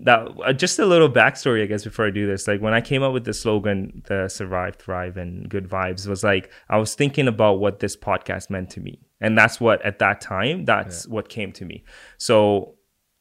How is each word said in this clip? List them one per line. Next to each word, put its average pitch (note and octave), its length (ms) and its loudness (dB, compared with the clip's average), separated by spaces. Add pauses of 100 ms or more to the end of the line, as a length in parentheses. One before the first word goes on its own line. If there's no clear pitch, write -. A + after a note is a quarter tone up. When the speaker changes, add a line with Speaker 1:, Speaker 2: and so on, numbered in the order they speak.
Speaker 1:
that, A#2 240 4 (160)
uh, C3 80 2
just F3 260 -2
a - 80 4
little E3+ 240 6
backstory, A#2+ 520 2
I G#2 40 -2
guess, G#2 160 -4
before A2 240 -4
I G#2 40 0
do G2+ 160 -2
this. G2 200 -4
Like, G2+ 140 0
when A2 120 0
I A2+ 80 4
came C3+ 220 -2
up C3+ 100 0
with B2 120 -4
the A2+ 100 -6
slogan, G#2 720 -2
the F#2+ 220 -2
Survive, F#2 480 -6
Thrive, F2+ 400 -8
and F2+ 320 -10
Good G2 200 -6
Vibes, F#2+ 380 -4
was G2+ 160 -6
like, G2 280 0 (180)
I - 100 0
was G#2+ 160 -2
thinking C#3+ 320 0
about G#2+ 280 4
what G2+ 260 -2
this G2+ 160 -4
podcast F#2+ 520 -6
meant F#2 220 -8
to - 100 -16
me. F#2+ 200 -14 (200)
And A2 160 2
that's A2 240 6
what, A2 240 4
at G2+ 160 -6
that G2+ 200 2
time, C3 460 -4
that's G2+ 400 -2
Speaker 2:
Yeah. - 80 -12
Speaker 1:
what G#2+ 140 -6
came G#2 240 -10
to - 120 -16
me. D#2 180 -14 (340)
So, G#2 580 4 (460)